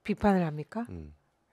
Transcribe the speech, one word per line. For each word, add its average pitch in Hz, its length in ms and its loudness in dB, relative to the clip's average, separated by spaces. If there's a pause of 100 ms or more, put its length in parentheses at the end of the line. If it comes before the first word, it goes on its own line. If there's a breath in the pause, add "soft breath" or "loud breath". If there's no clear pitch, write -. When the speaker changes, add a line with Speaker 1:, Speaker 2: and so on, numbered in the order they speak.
Speaker 1:
비판을 196 420 4
합니까? 156 460 -6
Speaker 2:
음. 78 240 -12 (380)